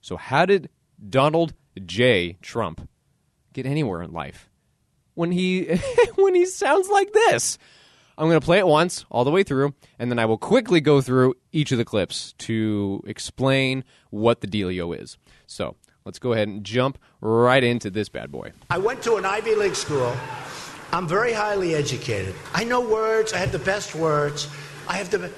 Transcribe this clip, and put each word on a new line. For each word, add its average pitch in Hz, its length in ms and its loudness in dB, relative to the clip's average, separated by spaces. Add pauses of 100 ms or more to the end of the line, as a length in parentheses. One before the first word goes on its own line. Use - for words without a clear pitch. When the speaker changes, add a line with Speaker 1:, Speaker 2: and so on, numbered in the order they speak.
Speaker 1:
So 90 160 -10
how 143 260 0
did 185 240 2 (400)
Donald 151 460 2 (320)
J. 90 560 2
Trump 95 440 -8 (680)
get 131 100 -8
anywhere 131 380 -2
in 80 100 -12
life 71 380 -12 (640)
when 170 180 -4
he, 185 320 0
<laughs> 494 520 2
when 392 180 4
he 349 100 6
sounds 370 460 0
like 403 240 2
this? 427 420 4 (640)
I'm 160 100 2
gonna 160 140 6
play 170 160 4
it 190 80 4
once, 165 440 2
all 120 140 2
the 139 60 2
way 190 140 4
through, 139 280 0 (260)
and 120 120 -4
then 120 80 0
I 113 80 2
will 110 100 2
quickly 202 460 2
go 143 180 6
through 127 360 2 (160)
each 151 200 0
of 120 60 2
the 117 80 0
clips - 540 -4
to 104 680 -2
explain 131 760 -2 (280)
what 113 320 2
the - 40 -8
dealio 90 520 -4
is. - 180 -16 (300)
So - 300 -8 (280)
let's 95 140 -16
go 123 160 -2
ahead 107 140 0
and 101 160 -10
jump 123 340 -2 (220)
right 120 440 4
into 120 260 0
this 101 180 -4
bad 60 220 -12
boy. 62 220 -12 (180)
Speaker 2:
I - 80 -4
went 220 240 -2
to 233 140 2
an 190 80 -4
Ivy 214 320 0
League 202 180 0
school. 127 400 -2 (800)
I'm 175 160 -2
very 226 240 2
highly 202 420 0
educated. 113 600 -2 (200)
I 196 80 0
know 247 180 0
words. 220 520 0
I 180 60 -2
have 190 140 -2
the 180 60 -4
best 190 360 -2
words. 147 540 0 (380)
I 175 100 -4
have 196 140 -6
the 180 280 -2